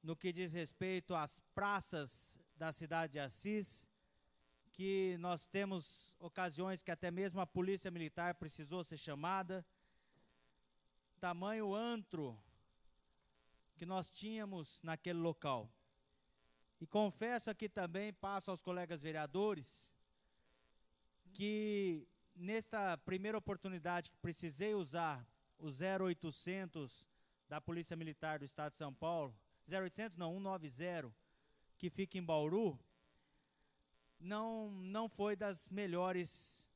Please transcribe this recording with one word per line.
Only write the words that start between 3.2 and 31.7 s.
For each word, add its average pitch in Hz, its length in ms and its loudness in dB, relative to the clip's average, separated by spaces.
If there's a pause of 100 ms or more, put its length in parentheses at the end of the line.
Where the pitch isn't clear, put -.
que 190 480 4
nós 175 260 2
temos 196 760 -2
ocasiões 180 600 0
que - 120 -2
até 175 180 0
mesmo 185 300 2
a 180 60 4
polícia 185 440 2
militar 170 460 0
precisou 160 480 -4
ser 160 120 -6
chamada, 175 680 0 (1500)
tamanho 196 560 0
antro 185 680 -2 (1300)
que 160 100 -10
nós 185 240 0
tínhamos 202 760 -6
naquele 165 340 -2
local. 143 500 2 (1120)
E 165 60 -8
confesso 220 640 2
aqui 208 180 -4
também, 190 440 -2
passo 196 400 -4
aos 175 100 -4
colegas 175 400 -2
vereadores, 156 880 0 (1400)
que 202 720 2 (300)
nesta 202 600 0
primeira 190 380 0
oportunidade 175 760 -2
que - 60 -20
precisei 170 540 -2
usar 156 540 0 (320)
o 156 100 -4
zero 185 360 2
oitocentos 170 1000 -2 (440)
da 151 120 -4
Polícia 170 360 -2
Militar 156 420 -2
do 143 60 -4
Estado 151 260 -4
de - 80 -16
São 143 160 -4
Paulo, 156 420 0 (320)
zero 190 140 0
oitocentos 190 340 -4
não, 170 200 0
um - 20 -2
nove 190 300 -2
zero, 147 440 -2 (640)